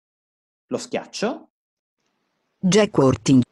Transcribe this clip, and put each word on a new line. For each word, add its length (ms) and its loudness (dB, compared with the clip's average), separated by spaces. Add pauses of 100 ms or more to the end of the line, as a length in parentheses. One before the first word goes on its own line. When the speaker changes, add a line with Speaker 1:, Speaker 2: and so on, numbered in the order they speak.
(680)
Speaker 1:
lo 100 -8
schiaccio. 720 -10 (1080)
Speaker 2:
Jack 380 0
Worthing, 560 2